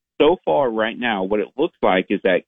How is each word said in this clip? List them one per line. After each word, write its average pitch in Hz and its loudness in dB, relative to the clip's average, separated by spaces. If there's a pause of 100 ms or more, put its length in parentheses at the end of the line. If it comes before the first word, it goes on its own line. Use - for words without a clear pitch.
(200)
so 156 4
far 147 0
right 110 -4
now, 113 -2
what 104 -2
it 92 -4
looks 156 -4
like 92 2
is 98 -2
that 90 2